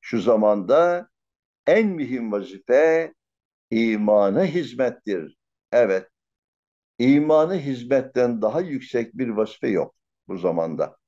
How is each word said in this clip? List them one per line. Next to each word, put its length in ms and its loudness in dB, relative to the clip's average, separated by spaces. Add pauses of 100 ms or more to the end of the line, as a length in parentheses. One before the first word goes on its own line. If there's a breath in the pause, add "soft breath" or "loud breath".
Şu 200 -6
zamanda 880 2 (580)
en 220 4
mühim 440 -6
vazife 800 0 (560)
imana 760 2
hizmettir. 920 -4 (360)
Evet, 360 2 (920)
imana 560 4
hizmetten 880 -2
daha 180 0
yüksek 540 -6
bir 140 -6
vazife 400 -4
yok 260 -2 (340)
bu 100 -10
zamanda. 580 -4 (120)